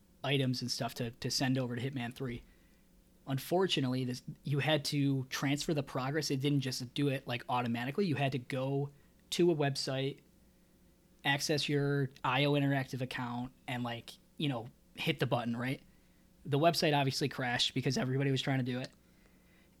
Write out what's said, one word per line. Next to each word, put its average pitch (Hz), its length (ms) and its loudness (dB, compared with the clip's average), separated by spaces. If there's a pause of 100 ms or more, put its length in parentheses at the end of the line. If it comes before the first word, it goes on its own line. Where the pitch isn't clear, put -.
(220)
items 131 380 2
and 120 100 -4
stuff - 260 -4
to, 117 160 -4
to - 180 -6
send 131 260 0
over 123 180 -2
to 117 80 -6
Hitman 127 320 -6
three. 120 280 -8 (840)
Unfortunately, 135 800 0
this, 123 180 -6 (220)
you 143 140 0
had 147 280 2
to 139 440 0
transfer 143 440 -2
the 143 80 -2
progress. 143 480 -2
It 139 100 0
didn't 143 200 2
just 127 340 -6
do 143 140 2
it, 131 180 -4
like, 120 220 -4
automatically. 123 580 0
You 147 100 2
had 139 160 0
to 143 60 0
go 139 520 -2 (400)
to 175 200 6
a 160 60 4
website, 139 600 0 (1080)
access 143 440 2
your 143 420 2 (120)
I 143 220 2
O 143 80 4
Interactive 139 480 2
account, 123 500 -4 (160)
and, 123 160 -4
like, 117 300 -6 (240)
you 151 140 0
know, 117 180 -4 (260)
hit - 260 -2
the 139 60 0
button, 226 300 0
right? 226 240 -2 (640)
The 143 120 2
website 160 380 4
obviously 135 320 2
crashed - 460 -2
because 131 240 0
everybody 135 320 0
was 131 100 2
trying 135 180 0
to 127 60 0
do 123 160 -2
it. 131 80 -8 (920)